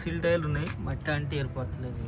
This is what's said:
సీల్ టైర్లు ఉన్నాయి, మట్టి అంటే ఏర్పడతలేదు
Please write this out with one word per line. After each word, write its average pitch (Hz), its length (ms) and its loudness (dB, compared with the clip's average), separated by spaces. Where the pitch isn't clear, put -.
సీల్ 165 240 -2
టైర్లు 170 260 4
ఉన్నాయి, 147 200 0
మట్టి 143 320 0
అంటే 147 240 0
ఏర్పడతలేదు 127 640 -4